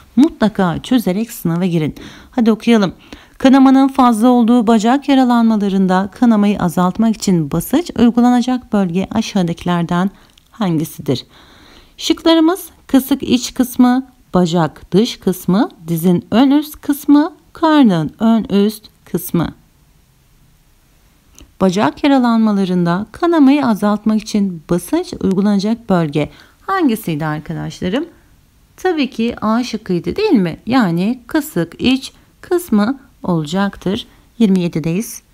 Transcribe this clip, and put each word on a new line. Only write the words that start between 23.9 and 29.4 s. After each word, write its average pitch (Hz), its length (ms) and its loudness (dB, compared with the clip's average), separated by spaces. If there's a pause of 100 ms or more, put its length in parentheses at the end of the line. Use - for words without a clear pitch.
için 190 480 -4
basınç 302 500 -4
uygulanacak 202 720 -2
bölge 156 400 -2 (360)
hangisiydi 220 600 -2
arkadaşlarım? 160 800 -6 (720)
Tabii 311 340 -2
ki 233 300 -4